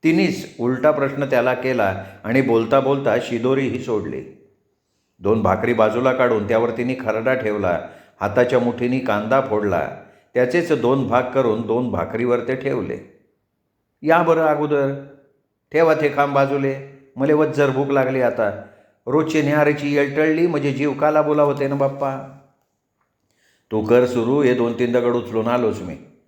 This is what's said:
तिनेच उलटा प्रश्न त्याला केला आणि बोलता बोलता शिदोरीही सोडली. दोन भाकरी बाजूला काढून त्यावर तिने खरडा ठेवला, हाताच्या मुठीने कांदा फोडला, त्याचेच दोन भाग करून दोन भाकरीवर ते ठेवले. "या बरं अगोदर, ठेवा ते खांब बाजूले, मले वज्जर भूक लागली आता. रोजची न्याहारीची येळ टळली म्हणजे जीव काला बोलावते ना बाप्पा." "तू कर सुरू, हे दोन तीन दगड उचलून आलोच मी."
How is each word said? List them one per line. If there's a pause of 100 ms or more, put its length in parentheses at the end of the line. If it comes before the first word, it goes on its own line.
तिनेच
उलटा
प्रश्न
त्याला
केला (200)
आणि
बोलता
बोलता
शिदोरीही
सोडली. (960)
दोन
भाकरी
बाजूला
काढून
त्यावर
तिने
खरडा
ठेवला, (420)
हाताच्या
मुठीने
कांदा
फोडला, (440)
त्याचेच
दोन
भाग
करून
दोन
भाकरीवर
ते
ठेवले. (840)
"या
बरं
अगोदर, (680)
ठेवा
ते
खांब
बाजूले, (400)
मले
वज्जर
भूक
लागली
आता. (440)
रोजची
न्याहारीची
येळ
टळली
म्हणजे
जीव
काला
बोलावते
ना
बाप्पा." (1300)
"तू
कर
सुरू,
हे
दोन
तीन
दगड
उचलून
आलोच
मी." (320)